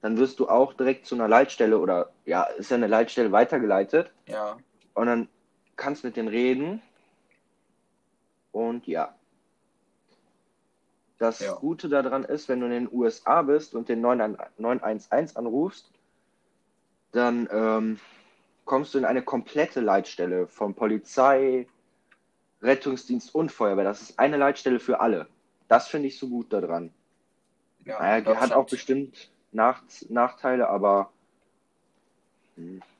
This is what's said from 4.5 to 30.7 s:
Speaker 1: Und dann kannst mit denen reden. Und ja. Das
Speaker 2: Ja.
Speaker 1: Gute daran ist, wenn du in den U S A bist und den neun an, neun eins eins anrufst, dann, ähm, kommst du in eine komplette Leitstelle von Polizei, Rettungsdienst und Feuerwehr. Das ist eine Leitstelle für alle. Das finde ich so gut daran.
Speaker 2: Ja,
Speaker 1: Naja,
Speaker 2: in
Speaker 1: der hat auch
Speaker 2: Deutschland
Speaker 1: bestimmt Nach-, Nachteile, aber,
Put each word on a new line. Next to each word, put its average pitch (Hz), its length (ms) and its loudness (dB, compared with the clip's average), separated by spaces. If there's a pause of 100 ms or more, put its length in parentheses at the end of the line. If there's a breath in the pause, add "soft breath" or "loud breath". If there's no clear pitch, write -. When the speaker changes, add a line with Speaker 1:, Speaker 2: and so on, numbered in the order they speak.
Speaker 1:
Und 113 140 0
dann 117 220 -2 (460)
kannst 143 280 -8
mit 117 120 -8
denen 113 120 -4
reden. 131 520 -2 (1700)
Und 117 340 -6
ja. 80 300 -6 (2000)
Das 113 220 -2
Speaker 2:
Ja. 98 140 -6
Speaker 1:
Gute 160 360 -6
daran 135 340 0
ist, - 260 -6
wenn 123 100 0
du 123 80 -2
in 120 40 -2
den 120 200 -4
U 123 140 -2
S - 200 -2
A 156 160 4
bist 147 320 0
und 117 160 -8
den 117 120 -2
neun 120 200 2
an, 107 160 -2 (220)
neun 120 240 -2
eins 110 280 -6
eins 156 240 -2
anrufst, 120 540 -4 (1200)
dann, 120 380 0
ähm, 110 480 0 (680 soft breath)
kommst 139 280 -2
du 139 40 2
in 131 60 0
eine 123 180 0
komplette 135 600 -4
Leitstelle 90 680 -2
von 101 260 -6
Polizei, 127 920 0 (960)
Rettungsdienst 127 760 -2
und 160 160 0
Feuerwehr. 98 320 0
Das 101 180 -2
ist - 160 -14
eine 143 200 2
Leitstelle 139 420 0
für - 220 -2
alle. 98 260 0 (400)
Das - 220 4
finde 147 180 -4
ich 135 100 -8
so 131 120 -10
gut 120 240 -6
daran. 85 400 -4 (880)
Speaker 2:
Ja, - 160 -10
Speaker 1:
Naja, 101 200 2
Speaker 2:
in 110 40 -8
Speaker 1:
der 110 160 2
hat 120 140 0
auch 131 120 4
Speaker 2:
Deutschland - 40 -20 (420)
Speaker 1:
bestimmt - 200 -20 (200)
Nach-, 113 320 2 (240)
Nachteile, 123 640 0
aber, 98 420 2 (1400)